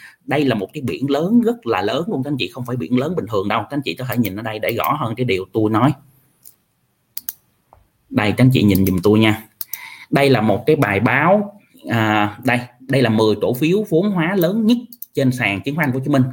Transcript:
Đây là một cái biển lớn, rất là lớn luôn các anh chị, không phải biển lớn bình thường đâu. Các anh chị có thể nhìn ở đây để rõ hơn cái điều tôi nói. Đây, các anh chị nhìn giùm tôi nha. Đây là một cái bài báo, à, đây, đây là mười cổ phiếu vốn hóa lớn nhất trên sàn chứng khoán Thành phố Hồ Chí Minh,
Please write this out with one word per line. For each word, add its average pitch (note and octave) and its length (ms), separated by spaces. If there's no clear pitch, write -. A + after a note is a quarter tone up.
Đây C#3 200
là A#2+ 100
một F#2+ 180
cái D3 80
biển A#2 280
lớn, F3+ 320
rất A#3 240
là G2+ 160
lớn A#2 260
luôn C#3 160
các C#3+ 80
anh C#3+ 60
chị, F2+ 100
không B2+ 180
phải B2 100
biển B2 220
lớn D#3 180
bình G#2 160
thường G2+ 160
đâu. A2 140
Các C#3 160
anh C#3+ 40
chị E2+ 120
có B2 160
thể A2+ 80
nhìn G2 180
ở A2 60
đây A2 180
để G#2+ 140
rõ A#2 260
hơn A#2 160
cái B2 100
điều F#2+ 280
tôi G#2+ 160
nói. A#2+ 240
Đây, G#2+ 220
các A2 120
anh C3 100
chị F#2+ 100
nhìn F#2+ 220
giùm F#2 180
tôi G#2+ 160
nha. A2 240
Đây C#3 200
là A#2 120
một A2+ 240
cái D#3 100
bài G2+ 240
báo, D#3 600
à, G#2+ 560
đây, B2 140
đây C3 220
là A#2 80
mười G#2+ 320
cổ G2 120
phiếu F3 360
vốn F#3 220
hóa F3+ 240
lớn G3+ 300
nhất A#3+ 120
trên C3 180
sàn G2+ 300
chứng C#3+ 140
khoán D#3 100
Thành B2+ 80
phố C3+ 60
Hồ C3 60
Chí D3 60
Minh, C3+ 220